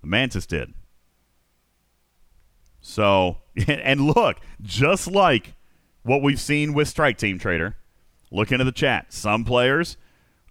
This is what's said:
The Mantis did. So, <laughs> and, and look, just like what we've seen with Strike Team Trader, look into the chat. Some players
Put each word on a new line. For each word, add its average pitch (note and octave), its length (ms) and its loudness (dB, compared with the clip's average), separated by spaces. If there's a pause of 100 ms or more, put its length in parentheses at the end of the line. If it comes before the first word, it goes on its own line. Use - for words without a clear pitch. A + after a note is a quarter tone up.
The D2 60 -12
Mantis G#2 380 -2
did. D2 280 -6 (2000)
So, G2 560 2 (100)
<laughs> - 80 -18
and, - 140 -2 (120)
and C#3 200 0
look, D#3 360 2 (240)
just A#2+ 460 0
like F3+ 460 2 (500)
what C3+ 180 0
we've C#3 180 2
seen D3 340 -2
with D3 140 2
Strike C#3+ 300 0
Team F#2+ 220 -2
Trader, F2+ 360 -2 (560)
look G#2 200 -2
into B2+ 140 0
the C3 60 0
chat. B2 420 -2
Some G#2+ 320 -2
players B2+ 520 0 (540)